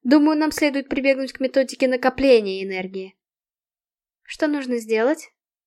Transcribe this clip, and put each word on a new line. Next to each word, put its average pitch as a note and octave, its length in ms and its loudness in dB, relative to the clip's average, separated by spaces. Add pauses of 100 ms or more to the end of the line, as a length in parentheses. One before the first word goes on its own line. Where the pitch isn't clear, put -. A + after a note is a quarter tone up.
Думаю, D4+ 340 4
нам D4+ 140 -2
следует C#4 360 -2
прибегнуть C4+ 440 0
к - 80 -12
методике C4 480 0
накопления B3 760 2
энергии». F#3+ 560 -10 (1040)
«Что - 240 -6
нужно C4 320 -4
сделать?» A3+ 540 -2 (340)